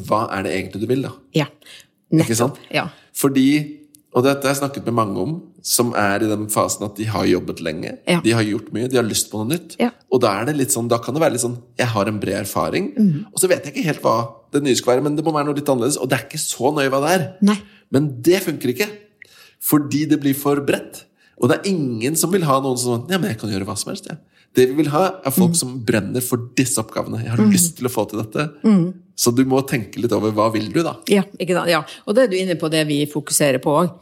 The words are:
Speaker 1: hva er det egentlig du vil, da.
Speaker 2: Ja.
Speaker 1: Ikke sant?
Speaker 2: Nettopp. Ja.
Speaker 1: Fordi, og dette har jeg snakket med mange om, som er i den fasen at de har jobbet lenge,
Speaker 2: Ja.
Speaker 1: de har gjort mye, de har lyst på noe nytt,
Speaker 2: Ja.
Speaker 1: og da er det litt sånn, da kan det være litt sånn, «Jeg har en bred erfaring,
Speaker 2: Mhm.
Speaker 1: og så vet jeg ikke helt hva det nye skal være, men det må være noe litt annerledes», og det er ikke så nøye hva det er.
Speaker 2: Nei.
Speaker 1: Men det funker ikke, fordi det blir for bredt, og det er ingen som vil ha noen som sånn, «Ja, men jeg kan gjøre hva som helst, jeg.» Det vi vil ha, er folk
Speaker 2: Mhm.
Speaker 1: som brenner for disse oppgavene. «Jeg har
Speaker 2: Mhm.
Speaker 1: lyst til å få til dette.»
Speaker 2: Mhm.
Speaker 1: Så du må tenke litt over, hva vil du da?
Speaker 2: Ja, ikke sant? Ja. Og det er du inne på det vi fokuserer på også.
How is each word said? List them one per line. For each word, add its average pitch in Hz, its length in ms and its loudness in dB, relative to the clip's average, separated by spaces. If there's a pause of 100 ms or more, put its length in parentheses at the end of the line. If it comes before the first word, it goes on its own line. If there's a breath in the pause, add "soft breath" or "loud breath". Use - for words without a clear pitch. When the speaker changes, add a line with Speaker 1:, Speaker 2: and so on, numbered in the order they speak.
Speaker 1:
hva 110 260 0
er 95 100 -4
det 82 80 -4
egentlig 95 300 -6
du 110 60 -4
vil, 131 160 0
da. 123 80 -10 (220)
Speaker 2:
Ja. 147 120 2 (680 loud breath)
Speaker 1:
Ikke 156 240 4
sant? 120 200 0
Speaker 2:
Nettopp. - 180 -12
Ja. 160 140 -2 (260 loud breath)
Speaker 1:
Fordi, 143 640 2 (360)
og 123 100 4
dette 139 200 2
har 135 120 0
jeg 139 80 -4
snakket 135 220 -6
med 120 100 -2
mange 101 220 0
om, 156 240 -4 (200)
som - 320 0
er 101 220 0
i 107 120 0
den 107 200 -2
fasen 101 380 -2
at 104 100 -8
de 107 80 -6
har 98 220 -2
jobbet 87 360 0
lenge, 80 360 -6 (100)
Speaker 2:
Ja. 175 140 2
Speaker 1:
de 110 100 2
har 117 120 2
gjort - 300 -4
mye, 120 160 -2
de 131 60 0
har 120 80 2
lyst 98 260 -2
på 104 160 -8
noe - 20 -4 (120)
nytt, - 200 -20
Speaker 2:
Ja. 240 120 0 (200)
Speaker 1:
og 127 100 4
da 104 200 2
er 120 40 -4
det 151 120 -2
litt 135 120 0
sånn, 117 180 -2
da 117 100 2
kan 127 160 -6
det 156 80 -2
være 131 120 2
litt 120 80 -4
sånn, 123 200 -6 (160)
«Jeg 123 100 0
har 107 200 0
en 107 120 -4
bred 95 160 -4
erfaring, 101 640 -2
Speaker 2:
Mhm. 190 340 2
Speaker 1:
og - 80 -20
så 185 80 2
vet 180 160 0
jeg 143 120 -12
ikke 269 100 -2
helt 147 160 -2
hva 117 260 0 (240)
det 143 120 0
nye 131 120 2
skal 123 220 2
være, 139 60 0
men 147 120 -2
det 156 80 -2
må 160 100 0
være 147 120 0
noe 147 100 -2
litt 143 140 -4
annerledes», 127 320 0
og 131 80 -2
det 139 100 0
er - 60 -8
ikke 156 140 -10
så 139 340 0
nøye 139 160 0
hva 139 180 0
det 180 140 4
er. 135 200 -6
Speaker 2:
Nei. 202 180 4 (320 loud breath)
Speaker 1:
Men 131 300 0
det 180 200 4
funker 175 320 -4
ikke, 208 160 -2 (720 loud breath)
fordi 147 480 2
det 143 120 2
blir 139 160 2
for 143 280 0
bredt, - 380 -4 (380 soft breath)
og 123 100 6
det - 100 2
er 202 100 -2
ingen 135 460 -2
som 170 160 0
vil 180 140 2
ha 135 140 2
noen 131 180 0
som 123 220 0
sånn, 156 100 -10
«Ja, 190 80 2
men 131 120 -2
jeg 117 80 -8
kan 107 120 -6
gjøre 95 160 -4
hva 107 100 -8
som - 160 -6
helst, - 160 -12
jeg.» 156 80 -10 (360 soft breath)
Det 127 140 6
vi 135 140 -4
vil 147 100 0
ha, 185 220 2 (120)
er 131 60 -2
folk 180 200 4
Speaker 2:
Mhm. 170 40 0
Speaker 1:
som 127 300 -4
brenner 107 360 0
for 127 160 -2 (200)
disse 131 200 0
oppgavene. 110 460 -6
«Jeg 123 60 -6
har 117 80 -2
Speaker 2:
Mhm. 214 160 6
Speaker 1:
lyst 175 240 2
til 123 100 -2
å - 40 -6
få 104 180 0
til 107 120 -4
dette.» 147 280 -4 (140)
Speaker 2:
Mhm. 185 300 4 (220)
Speaker 1:
Så - 200 2
du 131 100 4
må 131 200 2
tenke 117 360 -6
litt 110 100 0
over, 104 200 0
hva 107 200 2
vil 107 220 -2
du 170 100 0
da? 139 120 -6 (120)
Speaker 2:
Ja, 202 140 4 (180)
ikke 180 140 -2
sant? 170 160 0
Ja. 156 140 2 (240 loud breath)
Og 214 80 0
det 262 80 6
er 240 40 4
du 185 100 -2
inne 185 220 0
på 160 120 -2
det 156 160 2
vi 143 180 0
fokuserer 139 560 0
på 165 80 0
også. 160 320 2